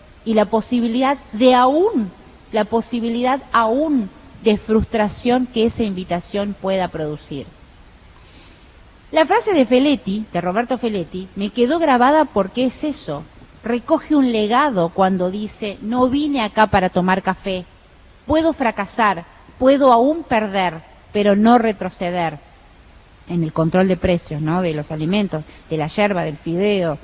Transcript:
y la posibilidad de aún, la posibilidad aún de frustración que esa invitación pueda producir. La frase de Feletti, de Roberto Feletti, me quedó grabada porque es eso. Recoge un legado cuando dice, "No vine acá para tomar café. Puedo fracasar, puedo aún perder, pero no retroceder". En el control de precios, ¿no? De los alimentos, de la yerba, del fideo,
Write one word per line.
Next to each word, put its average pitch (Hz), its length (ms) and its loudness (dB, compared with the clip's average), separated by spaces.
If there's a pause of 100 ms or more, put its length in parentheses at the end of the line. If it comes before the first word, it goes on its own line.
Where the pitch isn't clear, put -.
(240)
y 226 80 -2
la 214 140 2
posibilidad 240 720 0 (140)
de 254 220 4
aún, 269 560 2 (400)
la 214 160 0
posibilidad 233 760 -2 (100)
aún 233 580 0 (320)
de 208 160 2
frustración 220 880 0
que 220 180 -2
esa 233 200 -2
invitación 190 760 -6
pueda 190 280 -2
producir. 151 580 -10 (1600)
La 311 140 4
frase 415 300 2
de 269 100 6
Feletti, 247 680 0
de 175 100 -2
Roberto 226 340 -2
Feletti, 190 580 -6
me 202 140 -4
quedó 247 300 0
grabada 285 480 4
porque 208 400 -2
es - 180 -6
eso. 160 380 -8 (420)
Recoge 240 500 -2
un 262 180 2
legado 214 580 0
cuando 190 400 0
dice, 208 500 -8
"No 247 280 0
vine 285 340 -2
acá 214 240 2
para 185 240 2
tomar 185 320 0
café. 185 420 -6 (640)
Puedo 311 260 2
fracasar, 208 720 -2 (340)
puedo 262 320 4
aún 277 320 4
perder, 196 520 -2 (380)
pero 202 240 4
no 226 200 6
retroceder". 180 840 -2 (880)
En 170 160 -2
el 156 100 -6
control 180 340 2
de 180 80 2
precios, 175 460 -2
¿no? 165 180 -2
De 165 140 -2
los 151 180 -8
alimentos, 165 500 -4 (280)
de 160 80 -4
la 151 80 -2
yerba, 202 360 0
del 156 140 -6
fideo, 175 680 -2